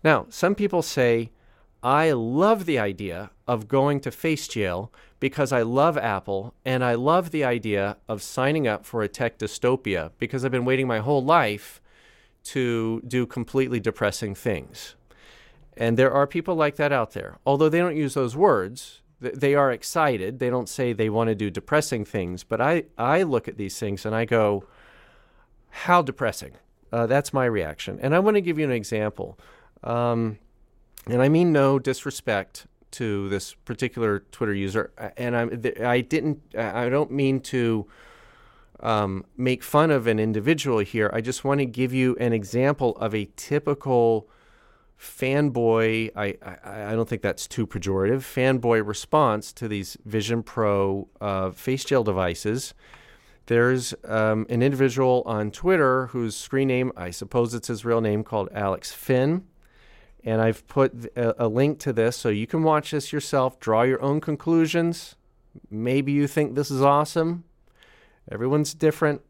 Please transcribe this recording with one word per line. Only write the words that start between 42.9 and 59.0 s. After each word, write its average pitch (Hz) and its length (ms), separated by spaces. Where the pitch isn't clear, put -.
of 107 180
a 104 220
typical 127 920
fanboy, 113 1160
I, 101 260
I, 101 500
I - 20
don't 113 140
think 110 120
that's - 260
too 110 200
pejorative, 98 540
fanboy 120 680
response 107 680
to 113 140
these 101 360
Vision 110 380
Pro, 98 680
uh, 95 300
face 131 340
jail 127 200
devices. 98 680
There's, 120 460
um, 110 440
an 120 140
individual 127 640
on 107 240
Twitter 131 580
whose 117 260
screen 135 340
name, 127 280
I 90 140
suppose 117 420
it's 117 160
his 113 160
real 117 160
name, 107 240
called 104 280
Alex 98 380
Finn. 139 540